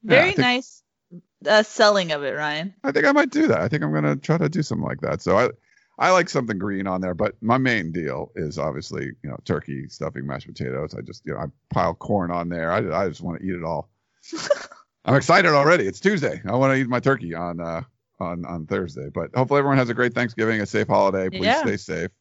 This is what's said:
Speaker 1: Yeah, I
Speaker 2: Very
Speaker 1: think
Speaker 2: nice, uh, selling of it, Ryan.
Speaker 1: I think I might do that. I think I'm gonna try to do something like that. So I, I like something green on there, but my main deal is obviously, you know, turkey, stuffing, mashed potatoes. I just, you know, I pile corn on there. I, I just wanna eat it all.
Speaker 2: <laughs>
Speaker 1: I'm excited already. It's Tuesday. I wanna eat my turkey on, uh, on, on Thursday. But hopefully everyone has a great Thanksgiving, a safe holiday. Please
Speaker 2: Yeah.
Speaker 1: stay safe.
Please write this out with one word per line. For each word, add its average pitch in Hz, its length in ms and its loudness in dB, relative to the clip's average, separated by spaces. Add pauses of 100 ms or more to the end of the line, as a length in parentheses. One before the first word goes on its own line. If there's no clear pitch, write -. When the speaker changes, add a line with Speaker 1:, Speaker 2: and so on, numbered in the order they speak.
Speaker 1:
Yeah, 220 100 4
I 277 60 8
Speaker 2:
Very 359 80 4
Speaker 1:
think 381 100 0
Speaker 2:
nice, 254 460 0 (600)
uh, 214 200 6
selling 202 480 4
of 143 100 -2
it, 139 140 -4
Ryan. 151 360 -4 (120)
Speaker 1:
I 277 80 -2
think 285 120 2
I 277 60 6
might 285 200 4
do 302 180 2
that. 160 120 4
I 165 60 0
think 151 160 -2
I'm 151 100 -2
gonna 151 220 0
try 151 240 0
to 160 100 0
do 160 140 -2
something 80 240 -4
like 64 140 -6
that. 71 220 -4
So 90 140 4
I, 120 120 4 (500)
I 175 120 2
like 180 200 4
something 110 280 -2
green 98 280 -4
on 92 160 -2
there, 90 100 -2
but 101 300 -2
my 117 160 2
main 113 340 0
deal 69 420 -6
is 80 240 -6
obviously, 73 540 -6 (100)
you 73 60 -10
know, 60 160 -10
turkey, 71 440 -6
stuffing, 69 380 -8
mashed 65 200 -8
potatoes. 69 480 -8
I 52 80 -10
just, - 240 -16
you 78 80 -6
know, 50 40 -8
I 80 60 -6 (280)
pile 85 220 0
corn 95 360 -2
on 85 180 -4
there. 85 240 -2
I, 95 320 0
I 92 40 -2
just 76 120 -10
wanna 85 220 -8
eat 95 100 -6
it 87 100 -8
all. 80 280 -6 (580)
Speaker 2:
<laughs> - 560 -6
Speaker 1:
I'm 123 100 4
excited 165 380 6
already. 143 340 6
It's 95 140 -6
Tuesday. 165 480 0
I 110 80 0
wanna 135 200 4
eat 131 120 0
my 123 100 0
turkey 117 360 0
on, 85 260 -6
uh, 82 220 -6 (360)
on, 87 280 -6
on 82 200 -8
Thursday. 78 440 -6
But 82 240 -6
hopefully 131 240 2
everyone 139 180 2
has 123 140 2
a 110 40 -2
great 120 200 0
Thanksgiving, 110 480 0
a 98 40 -2
safe 107 220 0
holiday. 98 400 2
Please 185 160 -4
Speaker 2:
Yeah. 247 160 2
Speaker 1:
stay 104 160 -2
safe. 85 340 -6 (100)